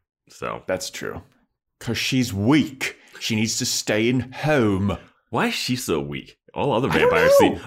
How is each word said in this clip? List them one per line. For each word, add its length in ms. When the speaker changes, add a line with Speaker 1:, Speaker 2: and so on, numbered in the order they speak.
Speaker 1:
so. 360
Speaker 2:
That's 240
true. 320
'Cause 180
she's 360
weak. 600
She 160
needs 220
to 80
stay 420
in 240
home. 680
Speaker 1:
Why 180
is 60
she 220
so 240
weak? 380
All 180
other 180
Speaker 2:
I 100
don't 100
Speaker 1:
vampires 280
seem, 180
Speaker 2:
know. 120